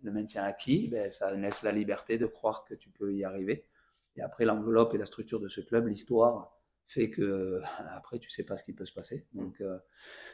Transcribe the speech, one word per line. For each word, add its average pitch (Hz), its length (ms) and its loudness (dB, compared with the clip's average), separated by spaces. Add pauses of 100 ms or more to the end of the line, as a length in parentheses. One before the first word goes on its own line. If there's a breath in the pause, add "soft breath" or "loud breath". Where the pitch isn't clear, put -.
le 110 100 -6
maintien 107 320 -2
acquis, 123 460 2
ben, 107 220 0
ça 98 200 -2
laisse 98 320 -2
la 107 80 2
liberté 104 460 0
de 117 80 2
croire - 400 -2
que - 80 -14
tu - 160 -18
peux 101 240 -4
y 98 100 -2
arriver. 95 420 -2 (520)
Et - 40 -6
après, - 240 0
l'enveloppe 113 500 4
et - 20 4
la 104 80 0
structure - 340 -6
de 101 80 -6
ce 98 140 -8
club, 117 260 2
l'histoire 113 680 4 (300)
fait 113 220 2
que, 95 520 0 (300 loud breath)
après, 95 280 -10
tu - 120 -20
sais 101 120 -6
pas 101 120 -6
ce - 80 -10
qui 92 100 -12
peut 95 120 -10
se - 80 -14
passer. - 400 -10
Donc, 92 280 -8
euh, 95 160 -6 (560 loud breath)